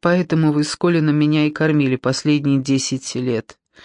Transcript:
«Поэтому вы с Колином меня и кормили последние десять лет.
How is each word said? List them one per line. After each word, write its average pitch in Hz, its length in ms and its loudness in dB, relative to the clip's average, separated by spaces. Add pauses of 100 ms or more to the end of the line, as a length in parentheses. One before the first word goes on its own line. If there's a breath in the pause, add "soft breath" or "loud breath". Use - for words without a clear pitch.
«Поэтому 170 500 2
вы 147 140 0
с - 100 -8
Колином 156 400 0
меня 151 320 2
и 151 40 0
кормили 151 440 0
последние 139 640 0
десять 131 560 -4
лет. 123 420 -4 (280 loud breath)